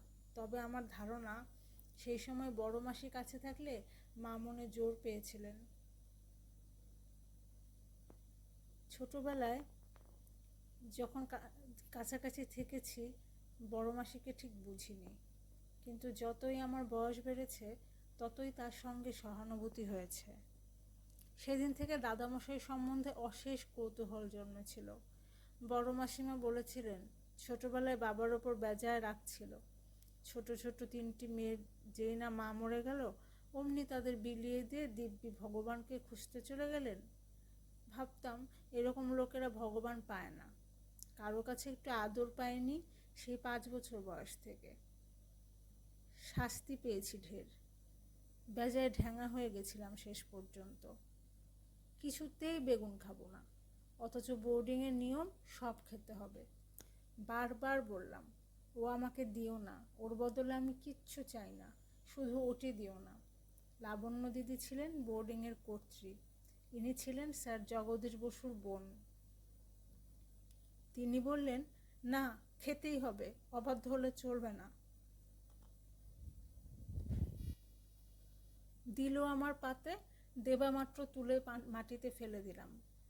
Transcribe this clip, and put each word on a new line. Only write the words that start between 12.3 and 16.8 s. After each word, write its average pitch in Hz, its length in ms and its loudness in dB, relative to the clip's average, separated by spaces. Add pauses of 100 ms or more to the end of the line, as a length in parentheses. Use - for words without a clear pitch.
থেকেছি, 254 680 -4 (560)
বড় 226 220 2
মাসিকে 247 460 -2
ঠিক 240 140 -8 (140)
বুঝিনি, 190 440 -8 (760)
কিন্তু 240 260 -4
যতই 233 480 0
আমার 262 260 2